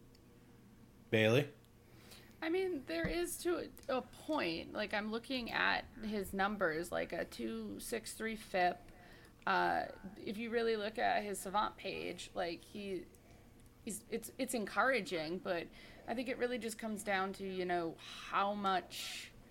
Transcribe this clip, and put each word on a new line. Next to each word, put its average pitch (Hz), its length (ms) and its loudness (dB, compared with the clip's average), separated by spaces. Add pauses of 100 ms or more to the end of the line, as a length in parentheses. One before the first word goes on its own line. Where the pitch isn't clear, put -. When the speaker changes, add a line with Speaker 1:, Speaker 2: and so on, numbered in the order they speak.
(1120)
Speaker 1:
Bailey? 113 380 8 (920)
Speaker 2:
I 320 60 0
mean, 359 380 2
there 330 200 0
is 339 320 0
to 339 240 0 (260)
a, 262 80 2
a 247 60 2
point. 202 720 -2
Like, 208 220 -2
I'm 208 160 0
looking 233 420 -2
at 185 320 4 (220)
his 208 260 -2
numbers, 190 600 2
like 165 200 0
a 170 120 -2
two 220 540 -6
six - 340 -4
three 220 240 -4
fip. 180 420 2 (680)
Uh, 180 360 4 (420)
if 202 140 -4
you 233 120 -4
really 226 260 4
look 214 220 -4
at 208 260 4
his 202 160 -2
Savant 208 360 0
page, 175 580 -6
like, 170 280 -2
he, 196 400 -6 (840)
he's, - 260 -8
it's, 226 280 -4
it's 262 160 0
encouraging, 196 880 2
but 175 220 0 (420)
I - 80 -2
think 240 140 -2
it 254 100 -2
really 247 200 0
just 220 200 -4
comes 214 240 -4
down 196 320 2
to, 196 100 -6
you 185 200 0
know, 175 300 2 (360)
how 202 220 4
much - 800 -2 (180)